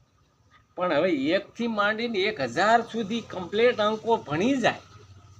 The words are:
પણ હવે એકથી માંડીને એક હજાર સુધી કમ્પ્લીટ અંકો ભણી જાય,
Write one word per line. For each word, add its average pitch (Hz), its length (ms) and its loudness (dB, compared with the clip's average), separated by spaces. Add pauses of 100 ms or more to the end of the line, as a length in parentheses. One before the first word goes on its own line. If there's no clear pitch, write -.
(760)
પણ 180 160 0
હવે 160 180 2
એકથી 170 560 -2
માંડીને 214 520 -2
એક 208 220 -2
હજાર 185 420 2
સુધી 226 380 -6
કમ્પ્લીટ 208 600 0
અંકો 220 360 0
ભણી 214 400 0
જાય, 180 240 0 (600)